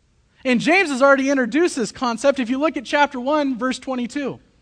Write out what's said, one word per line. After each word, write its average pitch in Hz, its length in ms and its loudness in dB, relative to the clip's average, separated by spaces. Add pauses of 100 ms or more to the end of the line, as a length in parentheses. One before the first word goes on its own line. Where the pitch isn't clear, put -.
(460)
And 247 140 2
James 330 280 2
has 262 140 0
already 277 260 4
introduced 269 480 0
this 220 160 -4
concept. 269 480 0
If 226 80 -4
you 254 80 -2
look 311 220 -2
at 240 80 -10
chapter 285 340 0
one, 277 380 0
verse 254 200 -4
twenty-two, 247 640 -6 (200)